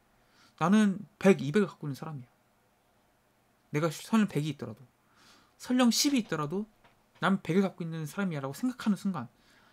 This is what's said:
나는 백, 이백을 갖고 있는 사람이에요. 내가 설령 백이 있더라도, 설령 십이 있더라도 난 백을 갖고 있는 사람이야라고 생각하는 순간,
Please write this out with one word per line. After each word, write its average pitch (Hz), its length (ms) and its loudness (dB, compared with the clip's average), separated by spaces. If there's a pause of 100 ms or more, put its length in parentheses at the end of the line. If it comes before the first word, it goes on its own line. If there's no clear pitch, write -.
(600)
나는 196 400 4 (180)
백, 190 240 6
이백을 151 260 0
갖고 - 200 -12
있는 139 80 -6
사람이에요. 151 320 -12 (1400)
내가 156 180 0
설령 214 380 0
백이 151 220 -4
있더라도, 120 360 -10 (720)
설령 247 340 2
십이 285 280 2
있더라도 165 480 -4 (520)
난 185 220 2
백을 180 200 0
갖고 185 220 -2
있는 160 220 -8
사람이야라고 147 480 -6
생각하는 233 440 -2
순간, 170 300 -6 (460)